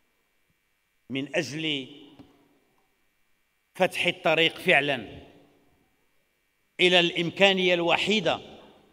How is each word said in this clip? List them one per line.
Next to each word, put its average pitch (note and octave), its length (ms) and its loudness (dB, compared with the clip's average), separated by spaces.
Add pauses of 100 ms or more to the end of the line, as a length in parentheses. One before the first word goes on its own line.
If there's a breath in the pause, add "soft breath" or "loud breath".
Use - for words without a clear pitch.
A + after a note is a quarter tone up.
(1080)
من C3+ 260 -8
أجل D3 520 -6 (1900)
فتح F3+ 300 0
الطريق E3 520 0
فعلا C3+ 640 0 (1600)
إلى F3+ 200 4
الإمكانية F3+ 760 2
الوحيدة E3+ 680 0 (540)